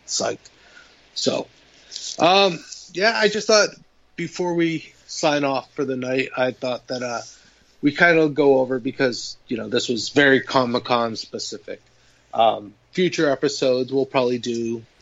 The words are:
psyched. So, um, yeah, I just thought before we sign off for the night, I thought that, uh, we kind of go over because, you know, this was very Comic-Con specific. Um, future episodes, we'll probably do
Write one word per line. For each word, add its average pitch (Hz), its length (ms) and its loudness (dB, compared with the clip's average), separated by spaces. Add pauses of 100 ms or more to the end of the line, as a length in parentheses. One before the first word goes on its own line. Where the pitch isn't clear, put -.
psyched. - 320 -4 (800)
So, - 320 -4 (720)
um, 185 400 4 (340)
yeah, 214 220 0
I 214 140 2
just 208 180 -4
thought 214 220 4 (460)
before 175 380 -4
we 165 400 -2 (140)
sign 147 360 0
off 135 300 -2
for 143 120 -4
the 131 100 -4
night, 127 420 -2
I 127 140 0
thought 123 360 -6
that, 123 140 -6
uh, 120 200 -6 (600)
we 143 100 2
kind 170 260 4
of 156 160 2
go 139 260 4
over 127 200 -2
because, 127 560 -4 (120)
you 117 100 -4
know, 107 100 -8
this 113 220 -2
was 110 200 -4
very 135 320 6
Comic-Con 120 760 0
specific. - 640 -12 (520)
Um, 104 400 0 (200)
future 165 360 0
episodes, 131 640 0
we'll 135 140 0
probably 123 320 0
do 117 460 -6 (180)